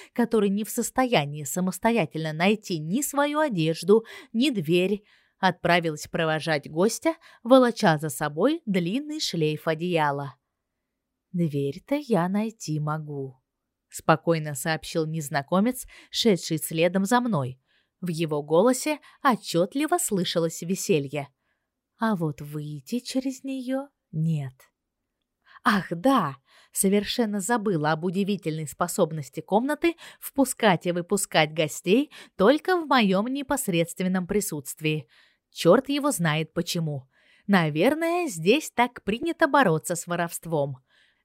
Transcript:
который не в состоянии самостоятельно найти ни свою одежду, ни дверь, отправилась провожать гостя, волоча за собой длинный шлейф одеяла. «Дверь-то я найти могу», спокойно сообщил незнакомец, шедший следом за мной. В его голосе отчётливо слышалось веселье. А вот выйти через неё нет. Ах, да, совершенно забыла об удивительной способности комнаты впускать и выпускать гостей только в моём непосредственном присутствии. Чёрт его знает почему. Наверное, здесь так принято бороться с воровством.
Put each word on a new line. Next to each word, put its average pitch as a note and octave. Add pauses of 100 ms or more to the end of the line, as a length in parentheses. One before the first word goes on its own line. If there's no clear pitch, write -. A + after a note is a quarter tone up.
(140)
который A3+
не G3+
в -
состоянии E3
самостоятельно F3+
найти F#3
ни E3+
свою D4
одежду, G3 (260)
ни B3
дверь, F#3 (340)
отправилась E3+
провожать D#3
гостя, A3 (280)
волоча A#3
за D#3
собой D#3+
длинный A3
шлейф D#3
одеяла. D#3 (960)
«Дверь-то D3+
я A3+
найти G3+
могу», D3 (500)
спокойно D#3
сообщил D#3+
незнакомец, D#3+ (240)
шедший E3+
следом F3
за A#3+
мной. D3 (400)
В F3+
его D#3
голосе B3 (240)
отчётливо C#4
слышалось E3+
веселье. D3 (720)
А A3
вот D#3+
выйти D3+
через C4
неё C4+ (220)
нет. D#3 (1080)
Ах, G#3
да, F3 (360)
совершенно G#3
забыла F#3
об D#3+
удивительной F3
способности D#3+
комнаты D4 (220)
впускать -
и F3
выпускать F3
гостей F3 (260)
только D4
в E4
моём G#3+
непосредственном F#3
присутствии. D#3 (440)
Чёрт A#3+
его C#4+
знает D#3+
почему. D#3+ (380)
Наверное, C#4
здесь F#3+
так -
принято D#4
бороться A3
с -
воровством. E3 (460)